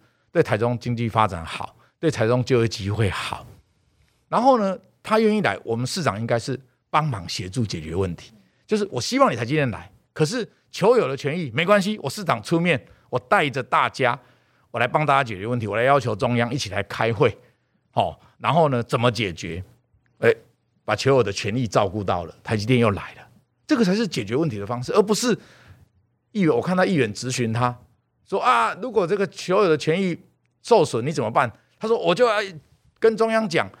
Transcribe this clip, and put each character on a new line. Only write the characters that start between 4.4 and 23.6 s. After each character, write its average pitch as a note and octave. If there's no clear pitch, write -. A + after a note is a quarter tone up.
后 B3+
呢， G3
他 A3
愿 G#3+
意 G#3
来， G2+
我 A2+
们 B2
市 F3+
长 G#2+
应 A#2
该 A#2+
是 B2
帮 D#3
忙 G#2
协 F#2
助 A2+
解 F2
决 D#2+
问 F#2
题。 -
就 G#3+
是 G3+
我 B2
希 A3+
望 C4+
你 C3
台 A2+
积 B2
电 C#3+
来， F2
可 D#3
是 G#3
球 A3+
友 F#3
的 C3
权 C#3+
益 D#3
没 D#3
关 G#3
系， G#3
我 -
市 G3+
长 B2+
出 E3+
面， E3+
我 B2+
带 E3+
着 C3
大 C3
家， B2
我 A#2+
来 A#2
帮 D3+
大 C#3+
家 C#3
解 A2+
决 F#2
问 B2
题， A2
我 G2+
来 A2+
要 C#3
求 A#2+
中 A#2+
央 A#2
一 -
起 G#2+
来 G2
开 -
会， A2+
哦， F2+
然 A2
后 D#3+
呢， B2+
怎 C3
么 B2
解 G2+
决？ E2+
哎， A#2
把 G#2+
球 C3
友 B2+
的 G2+
权 G#2
益 B2+
照 G#2
顾 G2+
到 F2
了， D#2+
台 A#2
积 G2+
电 B2
又 A2+
来 -
了， -